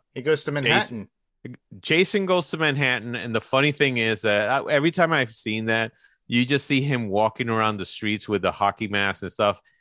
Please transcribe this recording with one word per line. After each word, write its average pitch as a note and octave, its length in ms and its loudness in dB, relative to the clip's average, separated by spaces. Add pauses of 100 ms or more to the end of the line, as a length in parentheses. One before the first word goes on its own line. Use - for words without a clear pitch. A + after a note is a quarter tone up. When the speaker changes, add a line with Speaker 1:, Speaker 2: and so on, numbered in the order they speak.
(140)
Speaker 1:
He C3+ 60 -10
goes D3 240 0
to D3+ 60 -6
Speaker 2:
Jason C#3+ 40 -4 (100)
Speaker 1:
Manhattan. C#3+ 440 0 (720)
Speaker 2:
Jason F#3 460 2
Goes F3+ 240 0
to E3+ 80 -6
Manhattan. C3 560 0
And A2+ 200 -6
the A2+ 60 0
funny C#3 320 2
thing C#3 260 2
is A2+ 240 0
that G#2 280 2
I, C3+ 200 -2
every D3 200 2
time E3 220 2
I've B2 220 0
seen A2 320 -4
that, A2+ 260 0 (340)
you A#2+ 180 2
just C3+ 220 0
see C3+ 160 2
him B2+ 260 -2
walking G#2+ 400 0
around A2 300 2
the F#2 80 -6
streets G#2 420 -4
with G2+ 140 0
the F#2 100 0
hockey G2+ 360 0
mask G2+ 340 -2
and F#2+ 100 -10
stuff. G#2 280 0 (200)